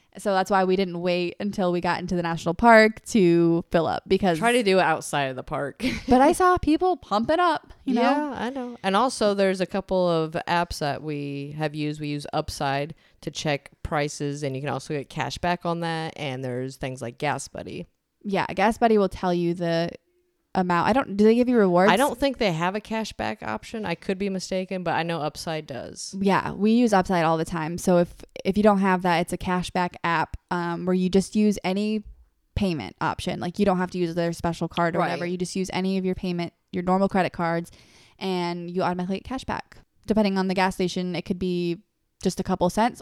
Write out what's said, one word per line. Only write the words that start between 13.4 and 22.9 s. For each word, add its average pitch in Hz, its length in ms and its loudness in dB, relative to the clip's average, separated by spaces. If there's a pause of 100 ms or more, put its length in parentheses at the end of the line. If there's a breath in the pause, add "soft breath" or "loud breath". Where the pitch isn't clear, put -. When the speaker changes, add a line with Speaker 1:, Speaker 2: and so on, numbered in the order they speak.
Speaker 2:
prices, 147 600 -4
and 135 120 -4
you 135 60 -6
can 147 80 -4
also 135 240 -6
get 143 160 -6
cash 135 300 -6
back 175 260 -2
on 170 160 -2
that. 160 340 -6
And 131 300 -8
there's 127 320 -6
things 131 240 -8
like 123 160 -10
Gas 143 320 -4
Buddy. - 380 -12 (360)
Speaker 1:
Yeah, 190 300 -2
Gas 208 240 2
Buddy 226 220 6
will 190 100 2
tell 180 240 -2
you 170 220 0
the 170 340 -2 (640)
amount. 180 340 2
I 208 60 4
don't, 226 240 0
do 208 80 6
they 220 80 8
give 240 160 2
you 247 80 4
rewards? 185 340 6
Speaker 2:
I 175 60 6
don't 269 220 0
think 277 180 0
they 208 140 0
have 170 240 -2
a 214 60 -6
cashback 220 600 -6